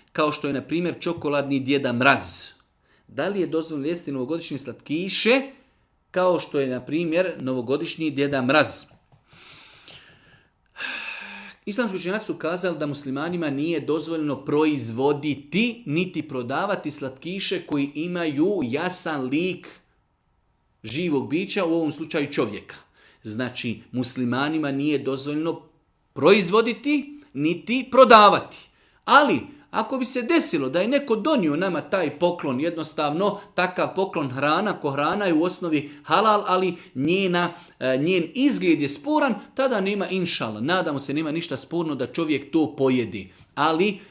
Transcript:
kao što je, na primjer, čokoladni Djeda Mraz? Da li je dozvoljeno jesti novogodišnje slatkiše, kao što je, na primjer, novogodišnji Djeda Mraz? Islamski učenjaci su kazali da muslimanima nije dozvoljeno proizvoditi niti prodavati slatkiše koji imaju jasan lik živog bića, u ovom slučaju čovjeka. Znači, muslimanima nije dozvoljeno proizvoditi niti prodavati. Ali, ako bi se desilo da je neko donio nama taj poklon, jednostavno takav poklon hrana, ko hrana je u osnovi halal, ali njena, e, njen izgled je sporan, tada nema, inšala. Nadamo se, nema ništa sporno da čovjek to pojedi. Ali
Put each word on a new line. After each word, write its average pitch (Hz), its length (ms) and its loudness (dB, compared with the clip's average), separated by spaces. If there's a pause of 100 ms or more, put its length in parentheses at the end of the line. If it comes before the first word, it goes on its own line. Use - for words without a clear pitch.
(120)
kao 151 200 0
što - 140 -6
je, 139 60 -2
na 127 100 -2
primjer, 165 380 -2
čokoladni 143 600 -2
Djeda 131 320 0
Mraz? 127 560 2 (600)
Da 139 200 -4
li 202 120 -2
je 165 60 0
dozvoljeno 151 420 -4
jesti 170 240 -6
novogodišnje 139 460 -4
slatkiše, 190 800 0 (720)
kao 180 300 2
što - 200 -2
je, 135 60 2
na 127 140 -4
primjer, 165 600 0
novogodišnji 135 720 -2
Djeda 139 320 0
Mraz? 135 420 2 (2750)
Islamski 208 300 -2
učenjaci 190 300 -4
su 165 80 -4
kazali 175 440 -4
da 151 80 -4
muslimanima 147 640 -4
nije 151 300 -2
dozvoljeno 151 640 -2
proizvoditi 147 1400 0
niti 156 420 -2
prodavati 147 640 -4
slatkiše 170 760 -6
koji 143 280 -2
imaju 170 680 0
jasan 143 640 -4
lik 165 420 -2 (1120)
živog 131 480 -2
bića, 190 340 -2
u 165 100 2
ovom 160 180 0
slučaju 156 400 -6
čovjeka. 101 440 -4 (460)
Znači, 117 580 -6 (120)
muslimanima 131 800 -2
nije 143 260 0
dozvoljeno 147 640 -4 (520)
proizvoditi 220 1080 2 (120)
niti 175 580 -2
prodavati. 214 680 8 (460)
Ali, 240 360 6 (300)
ako 220 280 -2
bi 254 60 -2
se 247 180 -2
desilo 220 460 2
da 156 120 0
je 208 80 0
neko 277 280 2
donio 202 400 2
nama 175 240 -2
taj 151 380 -2
poklon, 165 420 0
jednostavno 160 800 -2 (140)
takav 180 400 0
poklon 180 360 -2
hrana, 151 420 0
ko 151 180 -4
hrana 156 340 0
je 180 80 2
u 156 100 4
osnovi 156 480 -2 (120)
halal, 208 440 4
ali 185 280 2 (200)
njena, 175 580 0 (280)
e, 131 180 0
njen 170 260 2 (100)
izgled 185 480 2
je 139 60 0
sporan, 285 460 0 (200)
tada 254 260 2
nema, 196 260 -2
inšala. 147 540 -2
Nadamo 160 380 0
se, 139 160 -6
nema 156 160 -2
ništa 160 260 -4
sporno 160 380 -4
da 127 120 -4
čovjek 151 460 -2
to 151 240 2
pojedi. 117 560 0 (220)
Ali 160 440 2 (120)